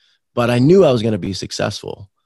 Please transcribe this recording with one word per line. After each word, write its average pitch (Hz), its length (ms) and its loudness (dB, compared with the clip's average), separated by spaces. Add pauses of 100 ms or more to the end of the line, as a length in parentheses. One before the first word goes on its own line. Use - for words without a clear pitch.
(360)
but 120 140 0
I 123 100 0
knew 175 240 6
I 147 80 4
was 120 100 0
gonna 110 160 -2
be 92 160 -8
successful. - 800 -10 (140)